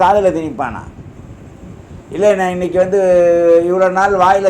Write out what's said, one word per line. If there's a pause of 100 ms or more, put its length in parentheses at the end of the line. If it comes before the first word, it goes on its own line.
காதுல
திணிப்பானா? (1300)
இல்லை,
நான்
இன்னைக்கு
வந்து (680)
இவ்வளோ (100)
நாள் (100)
வாயில